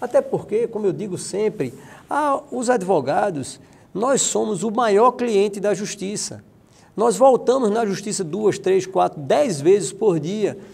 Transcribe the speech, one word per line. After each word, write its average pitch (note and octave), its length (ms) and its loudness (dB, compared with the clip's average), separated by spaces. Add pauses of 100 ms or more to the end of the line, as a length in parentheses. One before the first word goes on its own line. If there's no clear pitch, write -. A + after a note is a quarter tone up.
Até D4 180 0
porque, A3 480 -2
como G#3+ 180 -6
eu F#3+ 60 2
digo F3+ 260 -6
sempre, F#3 560 -4 (360)
a, C#4 320 0 (100)
os A#3+ 180 -4
advogados, F3+ 920 0 (320)
nós A#3 280 0
somos G#3+ 400 -2
o A3 80 -2
maior A3+ 420 4
cliente G#3+ 500 0
da G#3 120 0
Justiça. F#3 680 -8 (540)
Nós G#3+ 180 2
voltamos B3 560 4
na A3+ 140 0
Justiça G3 400 -4
duas, F#3 340 0
três, F#3 260 2
quatro, F3+ 360 0
dez G3 400 0
vezes F3 320 4
por F#3 260 0
dia, F3 380 -4 (160)